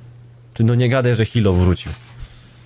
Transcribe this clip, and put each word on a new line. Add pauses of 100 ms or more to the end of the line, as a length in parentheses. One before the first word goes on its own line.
(540)
Ty,
no
nie
gadaj,
że
Hilo
wrócił. (720)